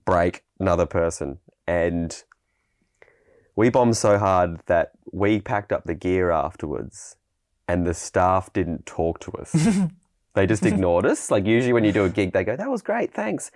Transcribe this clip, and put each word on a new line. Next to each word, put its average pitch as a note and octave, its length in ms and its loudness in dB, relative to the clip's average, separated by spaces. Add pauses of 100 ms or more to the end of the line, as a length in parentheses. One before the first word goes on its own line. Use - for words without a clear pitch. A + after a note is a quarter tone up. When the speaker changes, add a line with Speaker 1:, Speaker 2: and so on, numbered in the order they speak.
Speaker 1:
Break, F2 380 0 (160)
another F2 260 2
person. D#2+ 540 -4 (280)
And E2+ 560 -2 (1300)
we A2 140 4
bombed A#2+ 280 2
so G#2 200 4
hard F2+ 500 2
that E2+ 240 0 (200)
we G2+ 300 0
packed G2+ 300 -6
up E2 140 -2
the F2 100 -4
gear F2+ 360 0
afterwards - 840 -6 (520)
and F2 180 0
the F2 80 0
staff F#2 600 0
didn't E2+ 320 -4
talk - 360 -4
to - 120 -14
us. - 220 -6
Speaker 2:
<laughs> F3+ 340 2 (460)
Speaker 1:
They G2 100 4
just G#2+ 200 0
ignored F#2+ 420 2
us. - 240 -2
Like, G#2 160 2
usually A#2+ 260 2
when A#2 100 4
you G#2+ 80 4
do G2+ 140 2
a F#2 40 0
gig, F#2+ 240 -2
they F#2 120 0
go, G#2+ 100 -4
"That G#3 140 -6
was B3 140 -6
great, A3+ 300 -4
thanks." G#3 420 -6